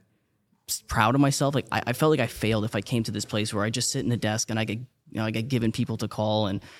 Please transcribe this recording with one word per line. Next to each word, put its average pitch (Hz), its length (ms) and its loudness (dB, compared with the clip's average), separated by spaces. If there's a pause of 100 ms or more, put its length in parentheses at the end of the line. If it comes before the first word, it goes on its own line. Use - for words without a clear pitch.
(680)
s-, - 200 -6
proud 113 260 4
of 139 60 4
myself. 139 340 2
Like, 131 160 0
I, - 180 0
I 120 40 0
felt 156 180 4
like 151 100 4
I 113 60 2
failed 107 380 0
if 113 100 -4
I 107 60 0
came 117 240 -2
to 107 80 -4
this 104 120 -4
place 110 300 -2
where 101 100 0
I 110 60 0
just 120 220 -2
sit 135 100 -4
in - 80 0
the 123 60 2
desk 107 340 -2
and 113 80 0
I 110 60 0
get, 104 140 -4
you - 420 -12
know, 110 40 0
I 110 60 0
get 110 180 -2
given 117 220 2
people 113 280 -2
to 110 100 -4
call 107 400 0
and 98 120 -2 (200)